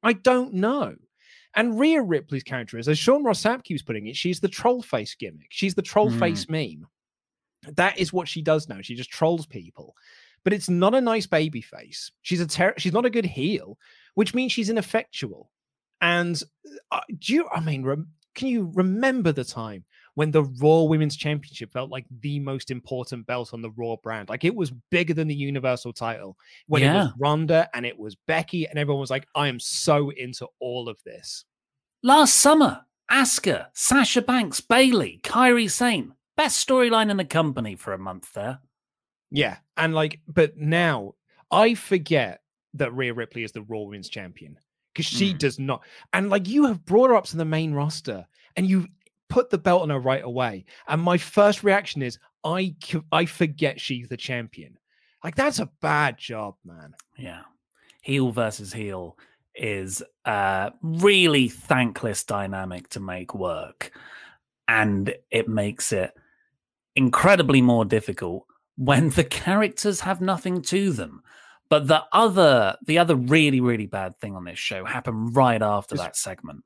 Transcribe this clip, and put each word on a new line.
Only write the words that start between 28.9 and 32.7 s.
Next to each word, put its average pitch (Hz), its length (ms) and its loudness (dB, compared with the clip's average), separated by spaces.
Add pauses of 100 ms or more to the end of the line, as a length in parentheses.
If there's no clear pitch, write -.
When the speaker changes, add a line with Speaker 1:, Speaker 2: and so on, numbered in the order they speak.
Speaker 1:
was 131 100 -6
like, 135 240 -6
"I 143 140 0
am 123 100 -8
so 147 520 0
into 123 360 -12 (120)
all 123 300 -8
of 107 140 -14
this." - 420 -16 (580)
Speaker 2:
Last 277 320 6
summer, 285 500 6 (260)